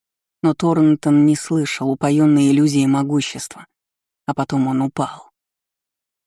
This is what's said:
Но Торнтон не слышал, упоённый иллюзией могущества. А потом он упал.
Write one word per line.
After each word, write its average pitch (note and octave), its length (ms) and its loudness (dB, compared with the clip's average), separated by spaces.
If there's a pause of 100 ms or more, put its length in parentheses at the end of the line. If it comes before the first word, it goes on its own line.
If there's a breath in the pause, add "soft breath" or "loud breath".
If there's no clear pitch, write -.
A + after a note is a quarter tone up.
(420)
Но D#3+ 120 0
Торнтон D#3 720 2
не D3+ 100 4
слышал, D3 540 -4
упоённый D3 600 2
иллюзией C#3+ 380 2
могущества. C#3 800 -4 (580)
А C#3+ 80 -6
потом C#3 340 -2
он C3 140 -2
упал. - 500 -6 (960)